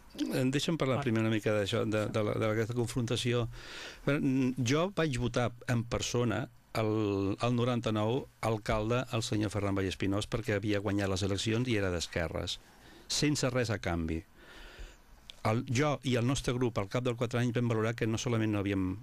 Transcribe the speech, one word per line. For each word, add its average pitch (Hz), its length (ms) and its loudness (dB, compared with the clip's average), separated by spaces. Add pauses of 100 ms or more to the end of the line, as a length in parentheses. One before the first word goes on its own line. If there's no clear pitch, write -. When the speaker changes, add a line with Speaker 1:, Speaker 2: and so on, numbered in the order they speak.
(180)
Speaker 1:
Eh, 131 320 0
deixa'm 147 280 0
parlar 131 200 2
Speaker 2:
Ah. - 40 -2
Speaker 1:
primer 113 180 2
una 110 100 2
mica 110 220 2
d'això, 107 320 2
de, 107 240 0
de 110 160 0
la, 107 100 0
d'aquesta 110 400 0
confrontació. 120 680 0 (640)
A - 0 -
veure, 139 160 2
mm, 131 320 2 (100)
jo 156 320 2
vaig 151 220 0
votar 120 340 0 (140)
en 117 180 2
persona 113 640 0 (260)
el, 107 680 2
el 120 140 2
noranta-nou 117 720 0 (120)
alcalde, 113 720 0
el 113 100 0
senyor 107 280 0
Ferran 98 240 0
Vallespinós, 98 540 -2
perquè 110 260 -2
havia 101 240 0
guanyat 101 300 0
les 95 140 0
eleccions 107 440 0
i 117 100 0
era 98 140 0
d'esquerres, 85 720 -4 (480)
sense 147 420 2
res 117 200 0
a 101 80 0
canvi. 82 440 -2 (1200)
El, 110 220 2
jo 139 360 2
i 123 140 2
el 117 100 2
nostre 135 260 0
grup, 123 260 0
al 98 100 -2
cap 123 140 -2
de 123 120 0
quatre 117 260 -2
anys, 120 140 2
vam 120 140 2
valorar 110 260 2
que 120 120 -2
no 110 120 0
solament 110 340 2
no 104 60 2
havíem 98 440 0